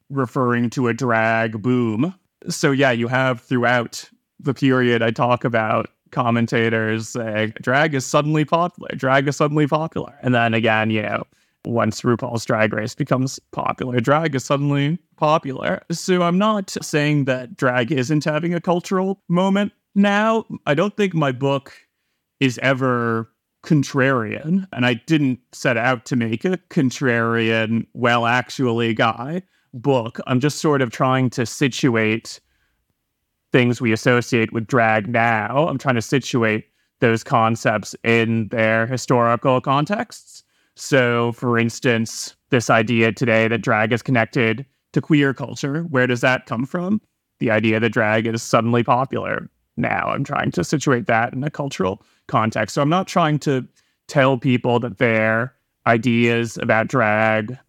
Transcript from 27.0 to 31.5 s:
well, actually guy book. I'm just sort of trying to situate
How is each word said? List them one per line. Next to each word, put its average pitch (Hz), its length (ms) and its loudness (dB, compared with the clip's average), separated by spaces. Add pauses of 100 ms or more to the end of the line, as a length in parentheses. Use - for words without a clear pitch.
well, 120 320 2
actually 117 680 0
guy 127 480 -2 (320)
book. 120 540 -2
I'm 127 120 2
just 143 200 -2
sort 143 240 2
of 117 80 -2
trying 131 400 0
to 120 160 -4
situate 113 920 -2 (1120)